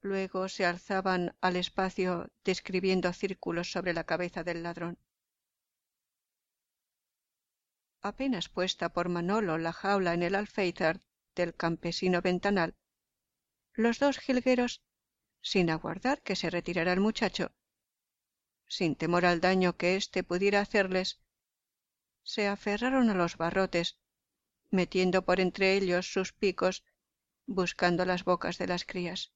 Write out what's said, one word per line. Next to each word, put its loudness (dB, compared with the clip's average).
Luego -4
se -2
alzaban 0
al 2
espacio -2
describiendo 0
círculos -4
sobre -2
la -2
cabeza -2
del -4
ladrón. -6
Apenas -2
puesta -2
por -2
Manolo 0
la -4
jaula 0
en 0
el 0
alféizar 0
del -2
campesino 0
ventanal, 0
los 0
dos 2
jilgueros, 0
sin 2
aguardar -2
que -4
se -4
retirara 0
el 2
muchacho, 0
sin 0
temor 2
al 4
daño 2
que 0
éste -4
pudiera 2
hacerles, 0
se -2
aferraron 2
a 2
los 0
barrotes, -2
metiendo 2
por 2
entre 2
ellos 2
sus -2
picos, -2
buscando 0
las -2
bocas -2
de -4
las -4
crías. -8